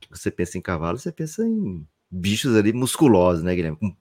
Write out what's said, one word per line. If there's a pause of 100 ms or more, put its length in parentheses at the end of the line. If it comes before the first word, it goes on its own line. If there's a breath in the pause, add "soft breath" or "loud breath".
(100)
Você
pensa
em
cavalo,
você
pensa
em (240)
bichos
ali
musculosos,
né,
Guilherme?
Com (100)